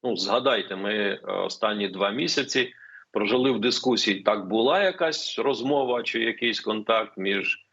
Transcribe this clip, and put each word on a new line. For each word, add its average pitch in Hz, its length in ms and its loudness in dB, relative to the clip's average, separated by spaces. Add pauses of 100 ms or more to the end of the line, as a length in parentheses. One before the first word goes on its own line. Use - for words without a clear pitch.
Ну, 120 140 0
згадайте, 117 580 0
ми, 101 180 -2
е, 104 260 0 (120)
останні 101 560 -2
два 95 240 0
місяці 131 640 -2 (380)
прожили 123 400 2
в 113 80 0
дискусії: 110 640 0
так 104 260 0
була 127 360 2
якась 180 560 -2
розмова 127 640 0
чи - 160 -2
якийсь 113 400 0
контакт 107 580 0
між 98 400 0 (160)